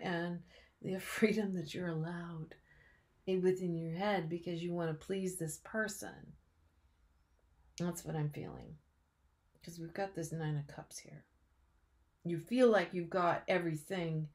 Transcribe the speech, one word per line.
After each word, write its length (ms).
and 380
the 180
<laughs> 0
freedom 560
that 180
you're 140
allowed 680
in, 140
within 360
your 160
head 340
because 340
you 120
want 160
to 160
please 320
this 260
person. 680
That's 260
what 140
I'm 120
feeling. 460
'Cause 160
we've 140
got 220
this 180
Nine 240
of 100
Cups 320
here. 240
You 140
feel 300
like 240
you've 160
got 380
everything, 880